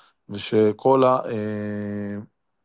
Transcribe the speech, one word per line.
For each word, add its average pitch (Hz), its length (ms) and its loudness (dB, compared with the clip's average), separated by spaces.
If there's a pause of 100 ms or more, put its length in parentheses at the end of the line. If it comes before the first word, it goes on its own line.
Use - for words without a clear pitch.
(280)
ושכל 110 760 2
ה-, 127 140 4 (120)
אה, 104 880 -6 (460)